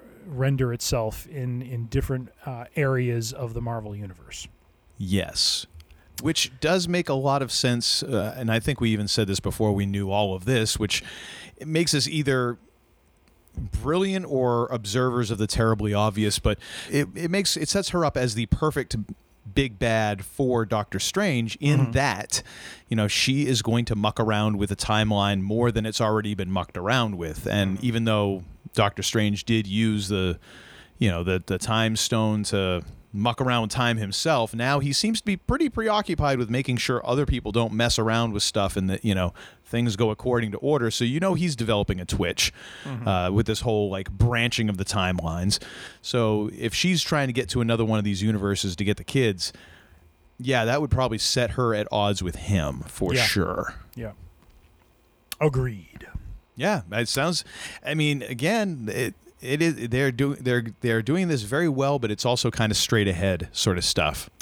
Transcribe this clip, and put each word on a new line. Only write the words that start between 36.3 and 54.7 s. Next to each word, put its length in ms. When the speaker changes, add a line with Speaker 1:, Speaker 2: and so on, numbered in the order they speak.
Speaker 2:
with 100
making 280
sure 280
other 220
people 240
don't 220
mess 260
around 340
with 120
stuff 320
and 120
that, 160
you 120
know, 180
things 320
go 140
according 420
to 60
order. 340
So, 120
you 140
know, 160
he's 220
developing 440
a 40
twitch, 480
Speaker 1:
Mm-hmm. 240
Speaker 2:
uh, 240
with 140
this 160
whole, 280
like, 220
branching 560
of 80
the 80
timelines. 760
So 540
if 160
she's 300
trying 240
to 60
get 180
to 100
another 240
one 140
of 60
these 180
universes 540
to 80
get 120
the 80
kids, 480
yeah, 260
that 160
would 100
probably 280
set 340
her 220
at 160
odds 320
with 140
him 500
for 280
Speaker 1:
Yeah. 100
Speaker 2:
sure. 500
Speaker 1:
Yeah. 160